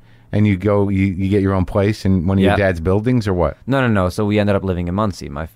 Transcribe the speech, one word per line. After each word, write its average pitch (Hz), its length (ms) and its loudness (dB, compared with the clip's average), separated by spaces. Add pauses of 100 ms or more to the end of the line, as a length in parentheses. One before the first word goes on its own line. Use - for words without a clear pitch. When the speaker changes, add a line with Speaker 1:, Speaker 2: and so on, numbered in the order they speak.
(320)
Speaker 1:
And 104 160 2
you 101 80 2
go, 101 320 0
you, 98 180 0
you 95 220 -2
get 101 140 2
your 95 120 2
own 95 100 0
place 104 400 0
in 95 220 0
one 98 120 2
of 95 40 4
your 98 80 4
Speaker 2:
Yeah. 104 60 2
Speaker 1:
dad's 95 240 0
buildings 107 480 0
or 95 60 0
what? 82 220 0 (120)
Speaker 2:
No, 135 120 0
no, 127 60 2
no. 101 220 2
So 104 180 -2
we 104 140 2
ended 101 160 2
up 98 80 -4
living 87 240 -4
in 87 80 -4
Monsey. 98 320 -4
My 71 160 -10
f-, 78 120 -14